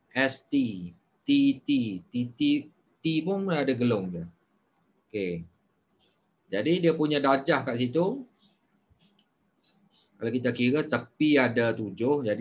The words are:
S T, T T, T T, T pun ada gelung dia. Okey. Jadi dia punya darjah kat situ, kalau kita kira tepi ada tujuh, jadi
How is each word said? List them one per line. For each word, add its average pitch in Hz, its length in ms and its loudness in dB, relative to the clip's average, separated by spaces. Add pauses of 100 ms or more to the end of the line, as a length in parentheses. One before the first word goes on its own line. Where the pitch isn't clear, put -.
(120)
S 131 320 -2
T, 104 480 -4 (320)
T 139 400 4
T, 113 400 -2
T - 100 -18 (220)
T, 147 320 0 (320)
T - 40 -18 (200)
pun 196 240 -2
ada 143 240 0
gelung 113 400 0
dia. 85 160 -10 (800)
Okey. 90 400 -6 (1000)
Jadi 131 320 0
dia 170 160 2
punya 147 240 0
darjah 139 480 0
kat 127 80 -4
situ, 165 480 -2 (1900)
kalau 113 160 -6
kita 120 240 -2
kira 131 320 2
tepi 147 480 0
ada 117 400 4
tujuh, 110 480 -2
jadi 104 180 -2